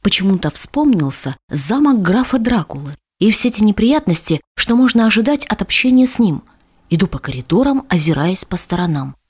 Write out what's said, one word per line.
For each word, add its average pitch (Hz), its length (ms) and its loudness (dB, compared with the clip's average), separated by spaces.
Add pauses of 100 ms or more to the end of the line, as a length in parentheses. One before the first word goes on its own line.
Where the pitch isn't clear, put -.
Почему-то 190 500 0
вспомнился 165 840 -2 (140)
замок 254 520 2
графа 233 380 0
Дракулы 151 560 -4 (240)
и 214 120 4
все 247 200 0
те 214 140 0
неприятности, 208 760 0 (140)
что 233 200 0
можно 233 300 4
ожидать 226 400 0
от - 160 -6
общения 254 460 2
с 254 120 -4
ним. 185 240 2 (460)
Иду 175 180 2
по 139 120 -8
коридорам, 233 720 -2
озираясь 160 560 -2
по 180 100 -8
сторонам. 165 600 -4 (140)